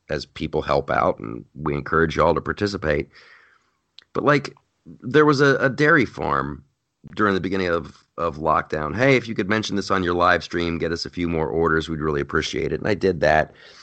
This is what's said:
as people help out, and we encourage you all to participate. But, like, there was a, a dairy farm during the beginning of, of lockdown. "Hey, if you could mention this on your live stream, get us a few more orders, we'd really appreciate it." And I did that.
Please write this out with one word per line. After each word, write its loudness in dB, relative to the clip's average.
as -6
people -4
help 0
out, 2
and -10
we -4
encourage 0
you 4
all 4
to -2
participate. -2
But, -4
like, 0
there 2
was 2
a, 4
a 2
dairy 2
farm -4
during 2
the 0
beginning -2
of, -6
of -2
lockdown. -2
"Hey, 4
if -2
you -8
could -4
mention -2
this -4
on 2
your 0
live 4
stream, -2
get -2
us -4
a -10
few -4
more 0
orders, 0
we'd -4
really -2
appreciate -2
it." -2
And -4
I 2
did 0
that. 2